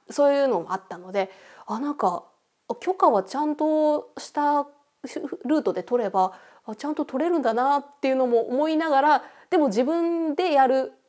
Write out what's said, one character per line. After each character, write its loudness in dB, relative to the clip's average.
そ 4
う 4
い 2
う 2
の 0
も -8
あ -2
っ -6
た -14
の -18
で、 -2
あ、 -6
な -4
ん -4
か、 -2
許 -4
可 4
は 4
ち -8
ゃ -2
ん -2
と 0
し -16
た 0
ル 2
ー 0
ト -2
で -4
取 -2
れ -4
ば、 0
あ、 -12
ち -16
ゃ -4
ん -4
と -4
取 -4
れ 0
る 0
ん -2
だ 0
な 2
っ -8
て -2
い 2
う 0
の 2
も 2
思 -2
い 0
な -2
が 4
ら、 2
で 0
も 4
自 0
分 -2
で 0
や 4
る 0